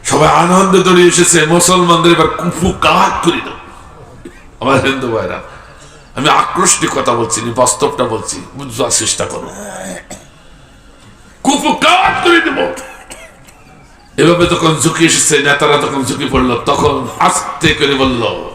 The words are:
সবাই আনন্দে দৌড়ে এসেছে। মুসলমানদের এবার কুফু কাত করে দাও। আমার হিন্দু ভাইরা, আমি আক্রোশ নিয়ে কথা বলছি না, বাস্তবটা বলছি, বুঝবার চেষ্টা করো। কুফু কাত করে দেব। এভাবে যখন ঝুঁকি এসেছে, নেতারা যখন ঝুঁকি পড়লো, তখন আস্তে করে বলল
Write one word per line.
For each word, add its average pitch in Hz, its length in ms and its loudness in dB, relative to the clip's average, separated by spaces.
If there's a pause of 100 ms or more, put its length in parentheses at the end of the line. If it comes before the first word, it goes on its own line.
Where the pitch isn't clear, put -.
সবাই 151 240 2
আনন্দে 180 540 4
দৌড়ে 175 200 6
এসেছে। 170 440 4
মুসলমানদের 170 680 4
এবার 156 140 2
কুফু 170 540 -4
কাত 170 480 0
করে 143 160 -4
দাও। - 100 -12 (1040)
আমার 131 200 0
হিন্দু 127 360 -2
ভাইরা, 92 240 -6 (760)
আমি 143 120 -2
আক্রোশ 151 540 0
নিয়ে - 200 -2
কথা 123 100 0
বলছি 113 280 -2
না, 117 120 -6
বাস্তবটা 123 520 0
বলছি, 107 380 -6 (120)
বুঝবার 123 360 -6
চেষ্টা 104 360 -2
করো। 85 240 -12 (1900)
কুফু 285 300 0
কাত 370 520 0
করে 339 160 4
দেব। 269 340 -4 (1400)
এভাবে 170 300 4
যখন 160 360 0
ঝুঁকি 165 240 2
এসেছে, - 360 2
নেতারা 143 340 2
যখন 143 280 -2
ঝুঁকি 131 260 -6
পড়লো, 127 360 0
তখন 135 420 0 (100)
আস্তে - 560 0
করে 139 200 0
বলল 120 600 -2